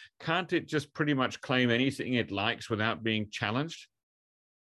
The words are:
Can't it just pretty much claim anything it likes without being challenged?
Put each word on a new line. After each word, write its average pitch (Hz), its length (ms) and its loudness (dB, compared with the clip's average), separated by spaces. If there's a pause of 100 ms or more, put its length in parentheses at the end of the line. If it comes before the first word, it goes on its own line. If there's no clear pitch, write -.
(200)
Can't 170 320 -2
it 151 140 0
just 147 280 -2
pretty 147 200 0
much 127 280 0
claim 127 280 4
anything 123 440 2
it 107 160 0
likes 101 400 -2
without 110 340 0
being 107 260 0
challenged? 127 580 -4 (760)